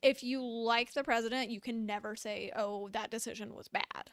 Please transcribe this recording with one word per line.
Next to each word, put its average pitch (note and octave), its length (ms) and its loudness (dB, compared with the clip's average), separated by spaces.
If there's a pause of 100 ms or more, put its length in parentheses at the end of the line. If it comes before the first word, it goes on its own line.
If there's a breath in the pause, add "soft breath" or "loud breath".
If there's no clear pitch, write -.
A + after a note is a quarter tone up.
if C4+ 220 6
you B3+ 200 0
like A#3 500 2
the C#4 100 2
president, A#3+ 460 2
you A3 100 -4
can A3+ 260 -2
never G#3 300 -2
say, G3+ 400 -6
"Oh, G3+ 340 -2
that G#3+ 200 -2
decision A3 460 -6
was - 120 -14
bad." - 460 -4